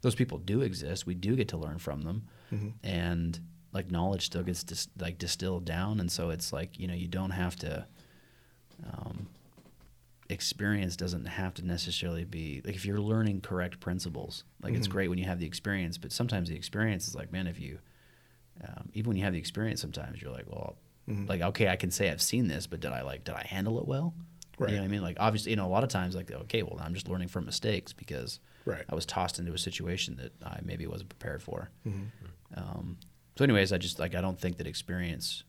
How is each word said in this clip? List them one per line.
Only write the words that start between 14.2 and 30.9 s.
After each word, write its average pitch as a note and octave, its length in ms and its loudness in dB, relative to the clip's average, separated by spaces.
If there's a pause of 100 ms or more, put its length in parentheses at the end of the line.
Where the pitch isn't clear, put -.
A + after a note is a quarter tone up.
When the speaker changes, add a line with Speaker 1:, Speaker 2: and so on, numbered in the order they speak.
Speaker 1:
like, A#2+ 120 0
it's A#2 120 4
Speaker 2:
Mm-hmm. F#2 60 0
Speaker 1:
great F#2+ 160 4
when F2+ 100 2
you F2+ 60 2
have F2+ 160 0
the E2 60 0
experience, F2+ 520 0
but - 140 -8
sometimes G#2+ 360 2
the D#2+ 60 -2
experience G2+ 540 0
is - 80 -8
like, D2 160 -8
man, F#2 140 -2
if E2 140 -4
you, C2+ 180 -8 (880)
um, - 280 -12
even G#2+ 140 0
when G#2 80 4
you F#2 80 4
have G2 80 4
the F2 60 2
experience, G#2+ 420 -2
sometimes - 420 -6
you're - 100 -8
like, - 160 -10
well, - 280 -8 (320)
Speaker 2:
Mm-hmm. G2+ 180 -2
Speaker 1:
like, F#2 140 2
okay, F#2+ 260 6
I F#2 80 6
can F2+ 160 2
say G2 220 4
I've D#2 100 0
seen A#2+ 240 4
this, D#2+ 220 0
but E2 100 -6
did C#2+ 140 -4
I, B1+ 100 -2
like, C2+ 220 -4
did - 100 -6
I - 100 -6
handle G2+ 360 0
it - 80 -2
well? D#3 260 2 (420)
Speaker 2:
Right. G#2 140 2
Speaker 1:
You G#2 60 4
know G2 60 2
what F#2+ 40 0
I G2 60 2
mean? G2+ 100 2
Like, F2 160 -2
obviously, G#2+ 320 4
you A2 60 4
know, G2 100 2
a - 20 2
lot G2 140 6
of C3+ 80 2
times, F2+ 240 2
like, F2+ 160 -4
okay, G#2+ 320 0
well, - 180 -4
I'm D#2+ 140 -2
just F#2 140 -6
learning F2+ 180 0
from F2+ 180 -2
mistakes - 480 0
because - 460 -6 (260)
Speaker 2:
Right. D#2 240 -2
Speaker 1:
I - 60 -2
was E2 100 0
tossed - 360 0
into E2+ 120 -2
a - 60 -2
situation F2+ 600 -2
that B1 120 -8 (160)
I - 160 -6
maybe E2+ 240 -4
wasn't - 220 -6